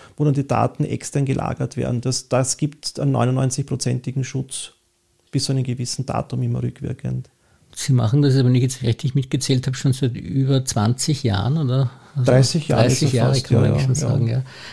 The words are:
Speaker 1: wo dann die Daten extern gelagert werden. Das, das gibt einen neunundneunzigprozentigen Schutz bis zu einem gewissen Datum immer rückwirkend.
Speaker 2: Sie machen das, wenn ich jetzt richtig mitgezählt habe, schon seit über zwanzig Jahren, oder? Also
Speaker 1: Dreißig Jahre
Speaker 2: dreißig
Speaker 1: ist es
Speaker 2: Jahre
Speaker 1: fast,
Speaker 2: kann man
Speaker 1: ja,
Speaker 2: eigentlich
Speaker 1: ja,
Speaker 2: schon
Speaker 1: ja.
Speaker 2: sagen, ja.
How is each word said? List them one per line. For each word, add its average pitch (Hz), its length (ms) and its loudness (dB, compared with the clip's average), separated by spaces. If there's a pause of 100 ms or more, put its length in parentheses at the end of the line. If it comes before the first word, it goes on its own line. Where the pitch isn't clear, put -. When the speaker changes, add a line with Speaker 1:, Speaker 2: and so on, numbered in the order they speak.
(160)
Speaker 1:
wo 147 80 0
dann 147 100 4
die 139 120 -2
Daten 123 380 0
extern - 400 -4
gelagert 127 520 -4
werden. 123 260 -2
Das, - 260 -4
das 127 300 0
gibt - 420 -6
einen 143 120 2
neunundneunzigprozentigen 131 1120 -2
Schutz - 480 -8 (580)
bis 135 140 -2
zu - 80 -2
einem 135 120 0
gewissen 123 420 -6
Datum 127 360 -4
immer 120 200 -2
rückwirkend. 127 640 -6 (440)
Speaker 2:
Sie - 200 -2
machen 123 280 4
das, 143 140 4
wenn 127 220 4
ich 120 60 2
jetzt 127 200 -2
richtig 120 320 -2
mitgezählt 135 540 0
habe, 131 80 -4
schon 135 160 0
seit 131 240 -2
über 135 480 0
zwanzig 123 580 0
Jahren, 107 340 0
oder? 131 360 2 (240)
Also 131 160 4
Speaker 1:
Dreißig 135 340 4
Jahre 127 160 4
Speaker 2:
dreißig 127 200 4
Speaker 1:
ist 151 80 4
es 127 40 0
Speaker 2:
Jahre 123 200 4
Speaker 1:
fast, 131 100 0
Speaker 2:
kann - 160 4
man - 60 4
Speaker 1:
ja, - 40 4
Speaker 2:
eigentlich 143 120 2
Speaker 1:
ja, 135 40 0
Speaker 2:
schon 127 80 2
Speaker 1:
ja. - 140 -2
Speaker 2:
sagen, 113 200 2
ja. 123 140 0 (300)